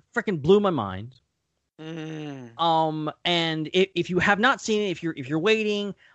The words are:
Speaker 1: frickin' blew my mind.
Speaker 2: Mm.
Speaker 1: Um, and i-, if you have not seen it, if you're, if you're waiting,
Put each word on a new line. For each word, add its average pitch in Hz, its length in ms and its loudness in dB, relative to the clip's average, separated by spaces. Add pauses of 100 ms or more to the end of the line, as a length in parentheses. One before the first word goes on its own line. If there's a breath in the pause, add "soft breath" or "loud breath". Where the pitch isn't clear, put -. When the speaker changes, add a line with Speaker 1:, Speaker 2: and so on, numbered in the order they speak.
(140)
Speaker 1:
frickin' 208 260 -4
blew 185 200 6
my 202 100 2
mind. 107 440 -4 (680)
Speaker 2:
Mm. 151 800 -12
Speaker 1:
Um, 160 500 2 (140)
and 165 500 0
i-, 185 200 4
if 175 160 -2
you 180 80 0
have 202 200 4
not 233 220 2
seen 214 220 0
it, 202 80 -2
if 160 120 -6
you're, 165 140 -4
if 123 120 -10
you're 151 100 -2
waiting, 208 560 0 (200 soft breath)